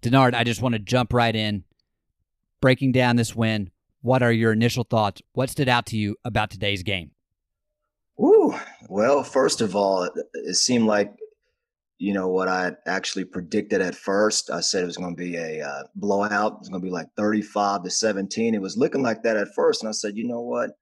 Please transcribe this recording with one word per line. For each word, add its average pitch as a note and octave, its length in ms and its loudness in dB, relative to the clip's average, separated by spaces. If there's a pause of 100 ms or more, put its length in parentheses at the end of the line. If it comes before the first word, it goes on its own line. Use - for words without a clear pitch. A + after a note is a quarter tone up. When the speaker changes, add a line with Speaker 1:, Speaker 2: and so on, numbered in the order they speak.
Speaker 1:
Denard, B2 320 4
I A#2+ 100 2
just A#2 160 0
wanna A#2 200 0
jump B2 340 0
right A#2 220 2
in. G#2+ 300 -2 (920)
Breaking C3 320 4
down B2 240 4
this A#2 200 0
win, A2 340 -2 (320)
what B2 220 2
are A#2+ 80 4
your A2+ 200 4
initial A#2 320 2
thoughts? G#2+ 380 0 (120)
What C3 180 -2
stood C3 180 0
out A#2+ 180 2
to A2+ 100 -6
you G#2 180 -2 (100)
about G#2+ 240 -2
today's G2+ 320 -4
game? F2 300 -6 (1080)
Speaker 2:
Ooh, D#4+ 360 6 (340)
well, B2 340 2
first C3 380 0
of G2 140 -2
all, G2 260 2
it, F2 120 -4 (200)
it D#2+ 220 -8
seemed A#2 320 2
like, G#2 260 2 (840)
you G2+ 120 -2
know, F#2+ 160 -2
what F#2 200 0
I F#2 240 -2 (160)
actually F#2 380 -4
predicted G2 540 -4
at F2+ 140 0
first. G#2 560 0
I E2+ 120 -4
said F#2 200 -2
it F2+ 60 -2
was E2+ 100 -10
gonna F2 180 -8
be F2 200 -8
a, D#2+ 260 -8
uh, C#2+ 220 -10 (100)
blowout. G2+ 600 -2
It - 60 -20
was - 100 -20
gonna F#2 120 -8
be, F#2 80 -6
like, F2 260 -6
thirty-five G2+ 680 0
to F2+ 80 -8
seventeen. A2 640 -2
It G2 60 -2
was F#2+ 160 -6
looking C3+ 260 0
like A2+ 200 -2
that A2+ 140 2
at G2+ 180 -4
first, - 280 2
and A2 60 -6
I G#2+ 40 -8
said, G#2 240 -6
"You A#2 100 -6
know A#2+ 140 -6
what? A#2+ 300 -4 (100)